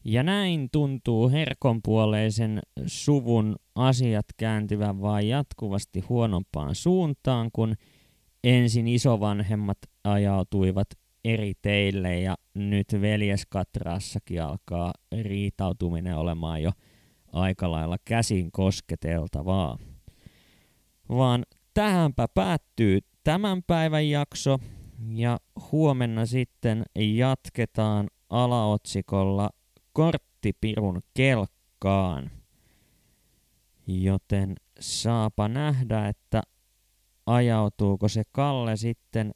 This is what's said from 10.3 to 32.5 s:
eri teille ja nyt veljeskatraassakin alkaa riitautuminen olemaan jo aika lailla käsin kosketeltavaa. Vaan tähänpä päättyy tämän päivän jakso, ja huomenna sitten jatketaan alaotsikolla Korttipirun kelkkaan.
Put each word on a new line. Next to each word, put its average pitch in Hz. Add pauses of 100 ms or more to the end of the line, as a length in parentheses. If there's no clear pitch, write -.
eri 110 (100)
teille 98
ja 92 (200)
nyt 101 (140)
veljeskatraassakin 98
alkaa 85 (300)
riitautuminen 98
olemaan 82
jo 85 (600)
aika 92
lailla 82
käsin 110
kosketeltavaa. 82 (1300)
Vaan 123 (300)
tähänpä 170
päättyy 113 (260)
tämän 185
päivän 156
jakso, 143 (500)
ja 117 (320)
huomenna 127
sitten 117 (100)
jatketaan 107 (220)
alaotsikolla 104 (420)
Korttipirun 107 (120)
kelkkaan. 98 (1600)